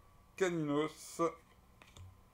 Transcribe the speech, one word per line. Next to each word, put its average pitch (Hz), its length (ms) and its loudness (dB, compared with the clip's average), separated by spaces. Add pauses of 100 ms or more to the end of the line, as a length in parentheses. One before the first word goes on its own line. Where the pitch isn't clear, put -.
(380)
Caninos, 156 840 0 (1120)